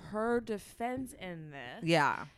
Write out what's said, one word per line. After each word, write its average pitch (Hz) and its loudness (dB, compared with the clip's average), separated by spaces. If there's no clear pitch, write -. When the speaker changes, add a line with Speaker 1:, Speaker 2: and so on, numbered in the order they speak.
Speaker 1:
her 226 2
defense 233 -6
in 165 -10
this. 139 -10
Speaker 2:
Yeah. 151 6